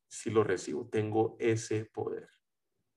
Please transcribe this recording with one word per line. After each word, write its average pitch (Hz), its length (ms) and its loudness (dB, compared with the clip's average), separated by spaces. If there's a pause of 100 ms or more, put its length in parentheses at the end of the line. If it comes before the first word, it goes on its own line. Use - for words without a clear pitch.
sí - 240 -8
lo 107 140 6
recibo, 87 440 -2
tengo 110 520 0
ese 110 460 0
poder. - 420 -8 (680)